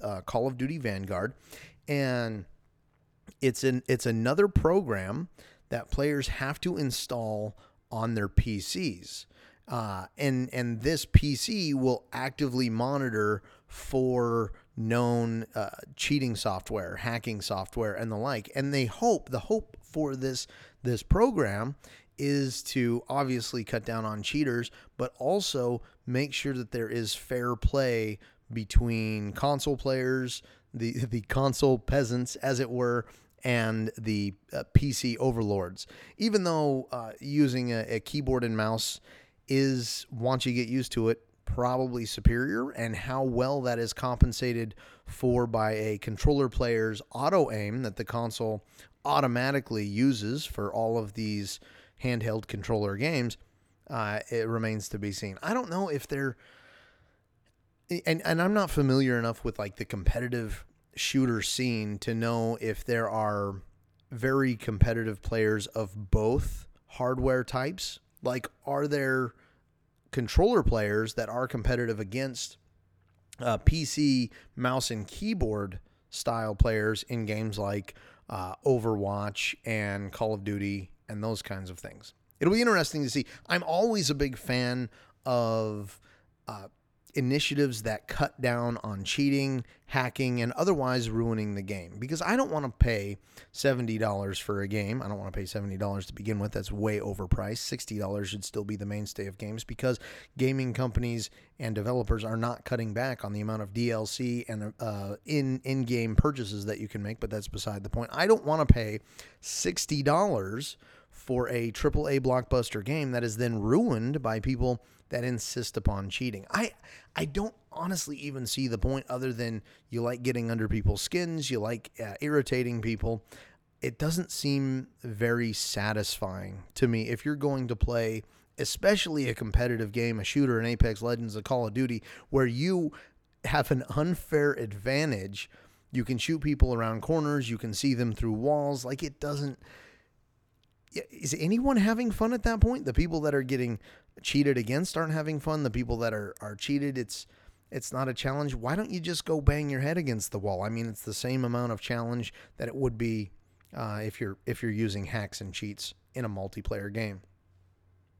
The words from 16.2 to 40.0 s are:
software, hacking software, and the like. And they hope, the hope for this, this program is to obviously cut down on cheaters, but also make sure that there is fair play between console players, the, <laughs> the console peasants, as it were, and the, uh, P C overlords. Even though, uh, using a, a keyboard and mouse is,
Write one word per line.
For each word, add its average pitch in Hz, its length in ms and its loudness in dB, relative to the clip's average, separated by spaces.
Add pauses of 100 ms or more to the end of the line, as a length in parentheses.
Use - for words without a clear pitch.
software, 92 600 -4
hacking 117 440 -4
software, 101 520 -2
and 113 180 -4
the 104 60 -2
like. 117 360 -4
And 139 200 0
they 135 120 4
hope, 214 440 2
the 123 100 -2
hope - 420 -2
for 147 340 -2
this, 131 300 -2 (380)
this 120 180 0
program 143 720 4 (420)
is 139 440 0
to 120 460 0
obviously 127 560 -2
cut 110 220 -4
down 113 200 -2
on 107 160 -4
cheaters, 123 480 0 (280)
but 127 200 -4
also 127 640 0 (240)
make 131 280 0
sure 139 200 -2
that 123 180 -6
there 117 180 -2
is 113 260 -2
fair 123 400 -2
play 113 640 2 (320)
between 110 800 2
console 139 460 0
players, 131 640 0 (300)
the, 117 180 -2
<laughs> 117 180 -2
the 113 120 -2
console 135 580 4
peasants, 123 580 0
as 131 220 0
it 123 100 -2
were, 120 360 0 (380)
and 110 540 2
the, 104 360 0 (180)
uh, 135 120 -4 (100)
P 143 180 6
C 117 260 -2
overlords. 104 720 0 (300)
Even 208 260 2
though, 151 480 2
uh, 117 280 -8
using 127 520 4
a, 113 160 0
a 113 120 -2
keyboard 131 440 0
and 110 140 0
mouse 110 420 0 (480)
is, 135 640 2